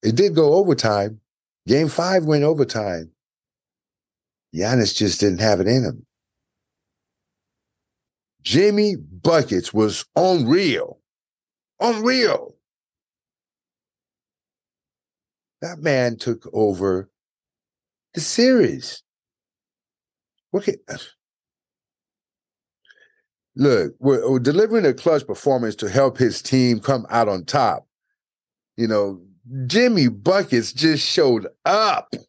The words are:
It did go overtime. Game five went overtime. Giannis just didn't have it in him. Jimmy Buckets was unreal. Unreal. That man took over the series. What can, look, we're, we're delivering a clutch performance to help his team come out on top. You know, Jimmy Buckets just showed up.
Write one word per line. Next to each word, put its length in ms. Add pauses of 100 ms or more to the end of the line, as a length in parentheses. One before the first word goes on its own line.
It 120
did 200
go 200
overtime. 640 (480)
Game 200
five 360
went 180
overtime. 680 (1400)
Giannis 420
just 240
didn't 200
have 200
it 80
in 160
him. 220 (2250)
Jimmy 560
Buckets 760
was 320 (100)
unreal. 840 (800)
Unreal. 760 (3000)
That 200
man 360
took 380
over 560 (1040)
the 60
series. 840 (1500)
What 140
can, 120 (2750)
look, 440
we're, 320
we're 80
delivering 480
a 80
clutch 320
performance 500
to 140
help 260
his 240
team 400
come 300
out 180
on 160
top. 420 (920)
You 100
know, 320 (460)
Jimmy 420
Buckets 640
just 340
showed 400 (200)
up. 480 (140)